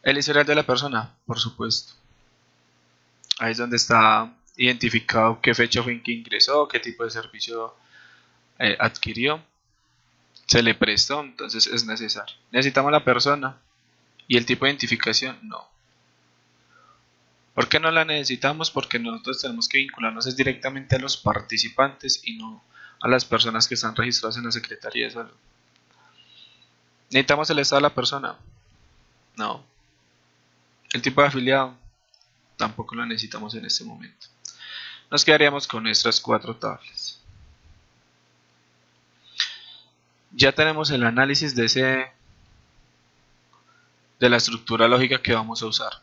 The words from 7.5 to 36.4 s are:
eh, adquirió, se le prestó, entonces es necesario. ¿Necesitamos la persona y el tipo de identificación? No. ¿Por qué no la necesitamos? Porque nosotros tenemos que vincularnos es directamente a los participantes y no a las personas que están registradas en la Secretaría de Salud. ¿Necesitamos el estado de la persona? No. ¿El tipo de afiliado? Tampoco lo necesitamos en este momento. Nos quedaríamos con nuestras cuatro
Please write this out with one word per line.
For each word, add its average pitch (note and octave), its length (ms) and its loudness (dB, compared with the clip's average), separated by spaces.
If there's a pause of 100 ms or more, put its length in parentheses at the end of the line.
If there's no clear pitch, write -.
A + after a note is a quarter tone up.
eh, G#2+ 220 2
adquirió, A#2+ 600 -2 (1040)
se A#2+ 160 6
le A2+ 140 4
prestó, A#2 460 0
entonces A#2 460 -4
es A#2 180 -4
necesario. A2 500 -8 (160)
¿Necesitamos C3+ 400 2
la D3+ 140 4
persona C3+ 500 2 (720)
y A#2+ 80 2
el A#2+ 100 4
tipo C3 200 0
de C#3 60 4
identificación? A#2 680 -2
No. - 280 -16 (1800)
¿Por A#2+ 160 0
qué D3+ 100 2
no D#3+ 100 2
la E3 140 4
necesitamos? D3 680 -2
Porque B2+ 280 -4
nosotros A#2 400 -6
tenemos A#2 300 -6
que C3+ 80 0
vincularnos A#2+ 500 -4
es B2+ 80 -6
directamente C3+ 640 -2
a - 20 -2
los C3+ 160 -4
participantes B2 1120 -2
y A2+ 100 -10
no A2 260 -16 (380)
a A2+ 80 -2
las B2 160 4
personas A2+ 460 0
que B2 60 -6
están A2+ 200 -6
registradas A2+ 400 -2
en A#2+ 80 -10
la A#2 80 -6
Secretaría A#2 540 -6
de A2+ 60 -8
Salud. A#2 260 -14 (1700)
¿Necesitamos C#3+ 420 2
el D3 80 2
estado C#3 180 2
de C#3+ 100 4
la - 80 0
persona? C3+ 400 -4 (1000)
No. - 340 -8 (1200)
¿El A#2+ 100 -4
tipo C#3 200 2
de C#3+ 60 6
afiliado? C3 480 0 (800)
Tampoco A2 380 -8
lo A#2 100 -8
necesitamos A2 520 -10
en A2+ 100 -12
este - 180 -6
momento. - 440 -20 (840)
Nos C#3+ 160 0
quedaríamos D3 400 6
con A2+ 160 -8
nuestras A2 380 0
cuatro A2+ 360 -2